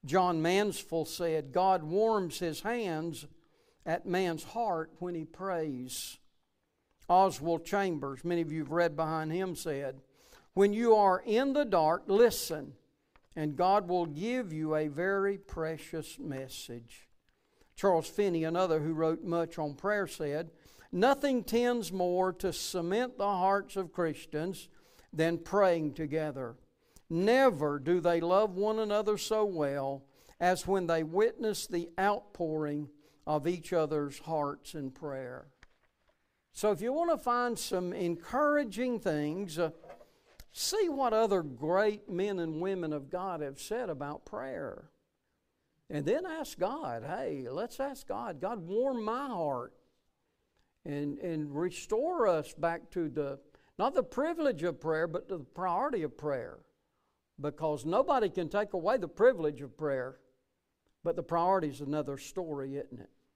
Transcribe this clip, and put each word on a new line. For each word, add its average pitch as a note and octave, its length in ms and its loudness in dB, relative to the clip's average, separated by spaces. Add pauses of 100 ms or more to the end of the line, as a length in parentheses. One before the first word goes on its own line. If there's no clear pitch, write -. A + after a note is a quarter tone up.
John E3+ 380 2
Mansfield E3+ 640 0
said, D#3+ 440 -2
"God F#3 300 4
warms F#3+ 580 0
His E3 200 -2
hands E3+ 680 -4 (600)
at E3+ 180 -2
man's F3 400 -2
heart F3 540 -2
when F3+ 160 -6
he D#3+ 100 -6
prays." D#3 920 -6 (920)
Oswald E3+ 560 4
Chambers, D#3 580 -2
many E3+ 200 0
of D3+ 100 -4
you D#3+ 80 -2
have C#3 100 -6
read E3 260 2
behind D#3 360 -2
him, F#3 220 -2
said, C#3 480 -6 (520)
"When G3+ 180 6
you A3+ 220 6
are G3 320 6
in B3+ 260 4
the D4 140 2
dark, E3+ 400 4
listen, F3+ 680 4 (640)
and D3+ 200 -2
God F#3 320 4
will F3+ 180 2
give F#3+ 480 -4
you D#3 200 -2
a D3+ 140 0
very G3 480 0
precious D#3+ 800 -8
message." C3 920 -12 (680)
Charles E3+ 320 4
Finney, F3 360 2
another E3 360 2
who D#3+ 140 -2
wrote D#3+ 280 2
much E3+ 360 -2
on D3 160 -4
prayer, G3+ 320 -2
said, D#3 440 -4 (400)
"Nothing C4 540 4
tends A#3 480 2
more F#3 420 2
to F#3 200 -2
cement F#3+ 640 -2
the G3 60 0
hearts G3 520 2
of F#3+ 160 -4
Christians E3 760 -4 (440)
than E3 260 2
praying E3+ 560 4
together. C#3 640 -4 (540)
Never F3 680 4
do E3+ 220 2
they E3+ 220 4
love F#3 340 4
one G#3+ 220 0
another G#3 400 0
so G#3+ 260 2
well C#3 640 -2 (340)
as F3+ 260 2
when F#3+ 200 2
they E3 160 2
witness G#3 640 0
the E3+ 240 -4 (100)
outpouring D#3 880 -2 (380)
of D3+ 200 0
each F3 260 -2
other's D3 480 0
hearts D3 540 -4
in C#3 160 -6
prayer." C3 580 -10 (1040)
So G#3+ 180 0
if F#3+ 100 0
you A#3 120 -2
want E4+ 180 0
to D#4 80 2
find A#3+ 400 0
some F3+ 340 -4
encouraging A#3+ 1080 0
things, D#3 580 -2
uh, E3 120 0 (840)
see G4 360 0
what C4+ 240 2
other G#3 300 4
great E3+ 680 0
men G3 300 -2
and D#3+ 220 -4
women F3+ 320 -2
of C3+ 180 -8
God F3+ 300 -6
have C#3 200 -6
said A3+ 300 -4
about C#3+ 340 -8
prayer. F3 680 -10 (1000)
And D3 160 -4
then D4 200 0
ask D#4+ 320 -10
God, F3+ 440 -4
"Hey, C#3+ 460 -6
let's F#3 320 -8
ask C4+ 260 -8
God, G3+ 340 -8
God, F#3+ 260 -6
warm A#3 360 -2
my B3 240 -4
heart D3+ 460 -4 (1120)
and, D3 340 -4
and D3+ 360 -4
restore A3+ 720 0
us D#3+ 260 0
back E3 360 -4
to E3 180 -2
the, C#3 320 -4 (380)
not C4 160 0
the C4+ 100 4
privilege C#4+ 580 0
of E3+ 180 -2
prayer, D#3+ 260 0
but F3 220 -6
to F#3 100 -6
the C#3 60 -10
priority F#3 580 -2
of C#3 140 -6
prayer." C3+ 440 -4 (800)
Because D3 440 -2
nobody A#3 440 2
can E3 200 -4
take G#3 260 -2
away F#3+ 220 0
the E3+ 120 -2
privilege E3+ 520 4
of C3+ 160 -12
prayer, C3 440 -4 (840)
but E3 140 0
the F3 80 -6
priority E3+ 440 2
is B2+ 120 -8
another D3 360 -2
story, C#3 600 -6
isn't C3+ 240 -10
it? - 100 -18 (260)